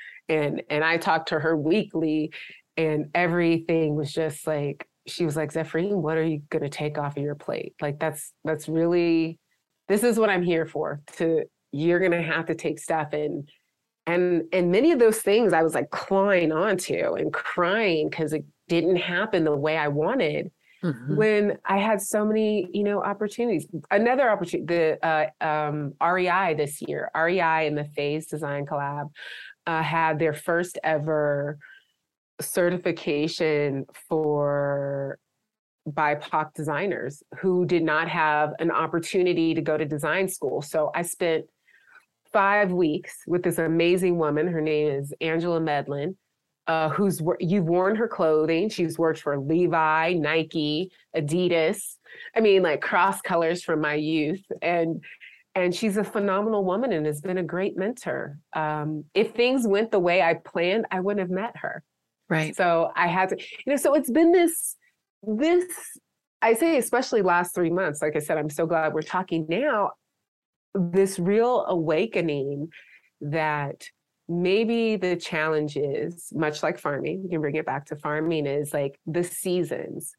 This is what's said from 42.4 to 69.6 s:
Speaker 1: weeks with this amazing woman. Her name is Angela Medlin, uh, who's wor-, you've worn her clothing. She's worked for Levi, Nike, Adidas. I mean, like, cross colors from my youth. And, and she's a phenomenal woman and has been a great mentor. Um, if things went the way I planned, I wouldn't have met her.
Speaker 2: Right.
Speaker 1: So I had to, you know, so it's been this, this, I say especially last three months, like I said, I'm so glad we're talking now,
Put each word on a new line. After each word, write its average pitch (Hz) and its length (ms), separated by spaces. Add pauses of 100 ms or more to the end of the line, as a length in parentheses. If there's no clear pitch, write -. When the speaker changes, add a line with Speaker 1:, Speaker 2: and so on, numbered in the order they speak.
Speaker 1:
weeks 165 540
with 175 180
this 165 140
amazing 170 600
woman. 156 300
Her 165 140
name 151 280
is 143 320
Angela 165 380
Medlin, 147 580 (500)
uh, 160 220
who's 160 320
wor-, 160 180
you've 180 260
worn 180 300
her 220 120
clothing. 165 600
She's 170 320
worked 160 220
for 143 180
Levi, 160 760
Nike, 160 800 (240)
Adidas. 170 800 (400)
I 226 60
mean, 196 220
like, 151 180
cross 190 400
colors 170 420
from 160 160
my 151 140
youth. 156 500 (180)
And, 165 400 (540)
and 180 180
she's 196 220
a 208 80
phenomenal 202 640
woman 220 260
and 156 140
has 151 160
been 185 160
a 185 60
great 175 340
mentor. 165 600 (160)
Um, 151 600
if 220 180
things 247 340
went 214 260
the 208 80
way 175 220
I 170 120
planned, 175 580
I 190 80
wouldn't 202 220
have 185 100
met 208 260
her. - 260 (460)
Speaker 2:
Right. 156 240
Speaker 1:
So 170 400
I 175 140
had 185 220
to, 190 100
you - 320
know, 285 60
so 285 160
it's 285 180
been 330 220
this, 339 420 (480)
this, 302 420 (760)
I 233 120
say 330 240
especially 247 440
last 175 340
three 175 140
months, 170 320
like 151 160
I - 20
said, 156 180
I'm 151 120
so 165 160
glad 160 280
we're 156 80
talking 170 460
now, 214 440 (840)